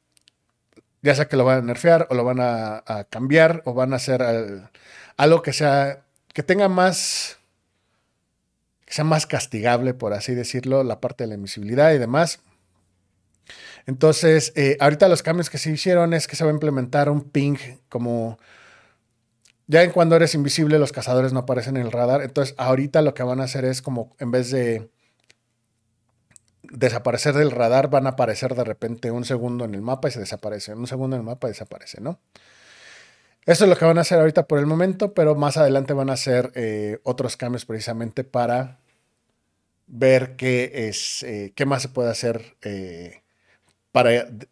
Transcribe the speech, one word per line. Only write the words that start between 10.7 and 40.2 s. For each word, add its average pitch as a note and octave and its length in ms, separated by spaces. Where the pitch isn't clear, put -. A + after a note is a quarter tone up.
la A#2 160
parte - 240
de A2 60
la G#2+ 60
invisibilidad G#2+ 580
y C#3 60
demás. C#3 420
Entonces, D#3 720
eh, C#3+ 240
ahorita D3+ 280
los F3 160
cambios E3 260
que - 80
se D#3+ 140
hicieron E3+ 420
es D#3 140
que - 80
se D#3+ 80
va D3+ 80
a - 20
implementar C#3+ 560
un D3 120
ping C#3+ 340
como... A#2 480
Ya D#3 160
en F3+ 80
cuando E3 260
eres E3 200
invisible, D3+ 420
los C#3+ 140
cazadores B2+ 420
no C3 60
aparecen B2+ 360
en A#2+ 120
el A2 40
radar. B2 300
Entonces, C3+ 380
ahorita C3+ 420
lo C#3+ 140
que B2+ 80
van B2+ 160
a C3 60
hacer B2+ 200
es B2+ 160
como, A#2+ 380
en B2+ 100
vez B2+ 220
de A#2 400
desaparecer B2 720
del D3 160
radar, B2 400
van C3+ 160
a C3 60
aparecer B2+ 420
de A#2+ 100
repente A2+ 460
un A#2+ 160
segundo A#2+ 400
en G#2+ 80
el G2 80
mapa C3 280
y - 20
se A#2+ 80
desaparecen. G#2+ 580
Un A#2+ 80
segundo C3 300
en A#2+ 60
el A2 40
mapa B2 220
y A2 40
desaparece, - 500
¿no? D#3 180
Eso E3+ 180
es F#3+ 60
lo F3 60
que E3 100
van E3 120
a E3+ 40
hacer E3+ 180
ahorita D#3 260
por D3 140
el C#3+ 80
momento, F#3+ 480
pero D3+ 180
más C#3+ 240
adelante C#3 360
van C3+ 180
a - 20
hacer, B2 400
eh, G#2+ 500
otros B2 340
cambios B2 280
precisamente A2+ 580
para B2+ 540
ver B2+ 480